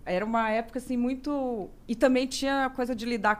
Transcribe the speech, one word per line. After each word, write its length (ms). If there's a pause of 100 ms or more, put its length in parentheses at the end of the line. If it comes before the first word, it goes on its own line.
Era 180
uma 260
época, 280
assim, 180
muito. 720 (200)
E 60
também 320
tinha 400
a 40
coisa 240
de 100
lidar 360